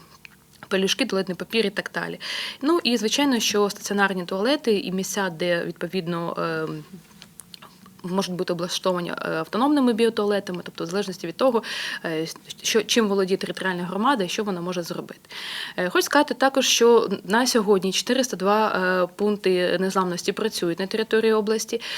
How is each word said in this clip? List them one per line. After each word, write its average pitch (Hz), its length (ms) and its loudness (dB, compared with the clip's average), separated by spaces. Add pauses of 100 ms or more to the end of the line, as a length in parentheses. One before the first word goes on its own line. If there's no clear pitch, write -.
(680)
пелюшки, 190 380 0
туалетний 190 300 -2
папір 208 300 -2
і 196 40 -2
так 185 240 -6
далі. 170 260 -6 (420)
Ну 330 220 2
і, 240 140 2
звичайно, 233 420 2
що 208 300 2
стаціонарні 196 560 0
туалети 214 540 0
і 185 120 -6
місця, 190 380 -2
де, 170 360 -2
відповідно, 170 720 -4
е, 160 280 -2 (1400)
можуть 185 320 -2
бути 180 180 -2
облаштовані, 175 580 -2
е, - 180 -4
автономними 240 640 2
біотуалетами, 208 720 0
тобто 175 180 -10
в 165 40 -4
залежності 180 400 -4
від 170 100 -10
того, 233 260 2 (420)
е, 160 220 -4 (340)
що, - 220 2
чим 220 240 4
володіє 196 300 2
територіальна 180 460 -4
громада 202 400 2
і 175 60 -2
що 220 140 -2
вона 185 180 -4
може 175 220 -4
зробити. - 460 -10 (480)
Е, 180 120 0
хочу 370 160 2
сказати 294 280 4
також, 269 340 2
що 233 420 6 (140)
на 226 240 2
сьогодні 196 440 2
чотириста 254 460 0
два, 208 320 2
е, 185 460 2
пункти 190 640 2
незламності 190 520 0
працюють 190 480 -2
на 190 80 -4
території 220 460 2
області, 220 480 0 (160)